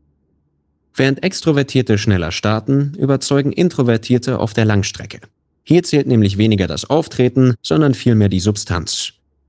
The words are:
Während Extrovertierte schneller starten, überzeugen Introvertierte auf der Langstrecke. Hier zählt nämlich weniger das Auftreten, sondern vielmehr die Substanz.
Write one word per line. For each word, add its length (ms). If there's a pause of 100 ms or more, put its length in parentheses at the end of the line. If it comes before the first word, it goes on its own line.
(920)
Während 300
Extrovertierte 760
schneller 340
starten, 680
überzeugen 540
Introvertierte 880
auf 140
der 120
Langstrecke. 540 (440)
Hier 200
zählt 240
nämlich 300
weniger 300
das 220
Auftreten, 760
sondern 320
vielmehr 340
die 100
Substanz. 760 (360)